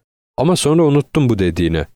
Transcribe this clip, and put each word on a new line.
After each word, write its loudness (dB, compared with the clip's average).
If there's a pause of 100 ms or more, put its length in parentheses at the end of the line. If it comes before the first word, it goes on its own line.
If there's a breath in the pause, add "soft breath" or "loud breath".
(360)
Ama 0
sonra 0
unuttum 0
bu 0
dediğini. -2